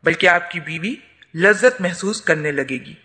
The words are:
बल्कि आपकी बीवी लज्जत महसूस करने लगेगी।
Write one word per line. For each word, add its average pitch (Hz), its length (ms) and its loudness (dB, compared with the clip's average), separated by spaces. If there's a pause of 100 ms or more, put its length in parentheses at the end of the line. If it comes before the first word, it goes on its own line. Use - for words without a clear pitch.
बल्कि 165 240 2
आपकी 175 320 2
बीवी 160 380 -8 (380)
लज्जत 202 460 4
महसूस 185 400 -4
करने 151 300 -2
लगेगी। 131 540 -6